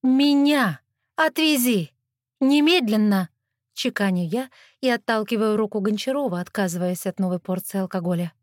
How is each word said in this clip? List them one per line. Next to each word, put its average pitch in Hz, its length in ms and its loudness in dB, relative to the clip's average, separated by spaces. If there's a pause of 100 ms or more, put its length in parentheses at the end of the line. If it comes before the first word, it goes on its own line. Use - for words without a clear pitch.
Меня! 277 760 2 (360)
Отвези! 262 720 0 (500)
Немедленно!" 240 880 2 (440)
чеканю 196 500 -2
я 240 260 -4 (300)
и 262 80 0
отталкиваю 220 680 0
руку 214 240 -2
Гончарова, 214 600 -2
отказываясь 180 640 -4
от 185 120 -6
новой 180 220 -2
порции 185 380 -6
алкоголя. 175 540 -4 (100)